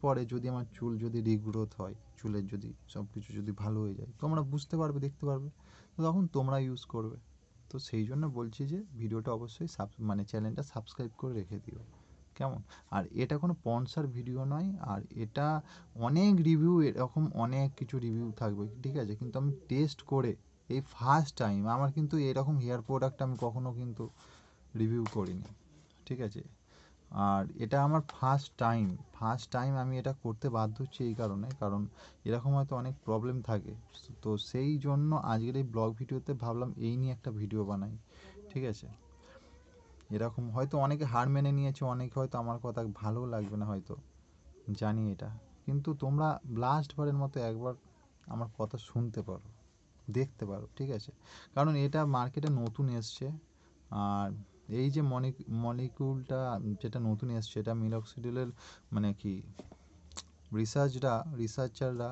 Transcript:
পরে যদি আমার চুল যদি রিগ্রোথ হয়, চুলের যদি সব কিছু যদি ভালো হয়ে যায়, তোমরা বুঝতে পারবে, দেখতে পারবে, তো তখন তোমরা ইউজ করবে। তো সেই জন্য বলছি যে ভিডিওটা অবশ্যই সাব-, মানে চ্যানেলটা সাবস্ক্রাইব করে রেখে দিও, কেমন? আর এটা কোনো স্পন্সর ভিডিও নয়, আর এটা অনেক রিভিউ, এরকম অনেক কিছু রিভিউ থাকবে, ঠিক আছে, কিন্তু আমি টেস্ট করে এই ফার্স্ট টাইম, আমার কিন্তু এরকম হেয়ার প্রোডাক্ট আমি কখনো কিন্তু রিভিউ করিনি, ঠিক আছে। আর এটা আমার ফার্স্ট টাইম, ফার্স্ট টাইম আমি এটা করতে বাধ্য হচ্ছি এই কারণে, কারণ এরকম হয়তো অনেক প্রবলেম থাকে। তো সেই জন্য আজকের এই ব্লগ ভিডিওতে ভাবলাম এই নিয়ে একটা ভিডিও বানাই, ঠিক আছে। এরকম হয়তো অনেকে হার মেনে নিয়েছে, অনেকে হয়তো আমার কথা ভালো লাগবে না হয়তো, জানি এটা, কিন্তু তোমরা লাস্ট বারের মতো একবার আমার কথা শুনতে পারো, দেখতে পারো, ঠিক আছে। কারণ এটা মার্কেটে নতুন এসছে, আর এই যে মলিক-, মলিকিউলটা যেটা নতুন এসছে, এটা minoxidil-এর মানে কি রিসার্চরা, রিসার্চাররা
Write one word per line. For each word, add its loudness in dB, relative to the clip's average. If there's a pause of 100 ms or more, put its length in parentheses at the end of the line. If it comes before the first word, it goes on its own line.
পরে 4 (120)
যদি -2
আমার -2 (100)
চুল -2 (120)
যদি -2 (100)
রিগ্রোথ 2 (100)
হয়, -6 (240)
চুলের -2
যদি -8 (240)
সব -6
কিছু -10
যদি -4 (120)
ভালো 0
হয়ে -4
যায়, -10 (100)
তোমরা 0 (100)
বুঝতে -4
পারবে, 0
দেখতে -6
পারবে, -2 (440)
তো -4
তখন 4 (120)
তোমরা 4 (100)
ইউজ -4 (120)
করবে। -4 (520)
তো -8
সেই 2
জন্য 0 (140)
বলছি -4 (100)
যে -2 (220)
ভিডিওটা -2
অবশ্যই -6
সাব-, -6 (100)
মানে 0
চ্যানেলটা -2 (100)
সাবস্ক্রাইব -8 (100)
করে -4
রেখে -6
দিও, -12 (560)
কেমন? -4 (340)
আর 2 (200)
এটা 0
কোনো 2
স্পন্সর 0
ভিডিও -4 (140)
নয়, 0 (220)
আর -2 (220)
এটা 0 (600)
অনেক 8 (140)
রিভিউ, 8 (160)
এরকম 2 (220)
অনেক 2 (120)
কিছু -4 (100)
রিভিউ 0 (140)
থাকবে, 0 (180)
ঠিক -2
আছে, -2
কিন্তু -6
আমি 4 (180)
টেস্ট 2 (120)
করে 4 (380)
এই 0 (120)
ফার্স্ট 4
টাইম, 4
আমার 2
কিন্তু 2 (140)
এরকম 4
হেয়ার 0
প্রোডাক্ট 2
আমি 0 (100)
কখনো 0 (100)
কিন্তু -6 (800)
রিভিউ 4 (120)
করিনি, -2 (600)
ঠিক -4
আছে। -8 (880)
আর 4 (200)
এটা 2 (100)
আমার 4 (120)
ফার্স্ট 2 (120)
টাইম, 4 (280)
ফার্স্ট -2
টাইম 2 (120)
আমি -2
এটা 0 (100)
করতে -2
বাধ্য 2
হচ্ছি -8 (100)
এই -2
কারণে, -2 (120)
কারণ 0 (460)
এরকম 2
হয়তো 0
অনেক -4 (100)
প্রবলেম 0
থাকে। 0 (500)
তো -2
সেই 0 (140)
জন্য 4 (200)
আজকের 2
এই 0
ব্লগ 4 (100)
ভিডিওতে -4
ভাবলাম -2
এই 0
নিয়ে 2
একটা -6
ভিডিও -2
বানাই, -2 (580)
ঠিক -4
আছে। -8 (1300)
এরকম -2 (120)
হয়তো 0
অনেকে 2
হার 2
মেনে 4
নিয়েছে, 0
অনেকে -4
হয়তো -2
আমার -2
কথা -2 (200)
ভালো 0 (140)
লাগবে -2
না -2
হয়তো, -6 (840)
জানি 2 (100)
এটা, -6 (360)
কিন্তু 0 (140)
তোমরা 4 (360)
লাস্ট 2
বারের 2
মতো -2 (120)
একবার -4 (600)
আমার -4
কথা -2 (120)
শুনতে -2
পারো, -8 (720)
দেখতে -2
পারো, -6 (120)
ঠিক -4
আছে। -10 (440)
কারণ 4 (120)
এটা 2
মার্কেটে 2 (120)
নতুন 0 (140)
এসছে, -6 (640)
আর 2 (500)
এই 4
যে 4
মলিক-, 0
মলিকিউলটা -2 (420)
যেটা -4
নতুন 2
এসছে, -4
এটা -2 (100)
minoxidil-এর -2 (420)
মানে 2
কি -4 (1200)
রিসার্চরা, 2 (240)
রিসার্চাররা -2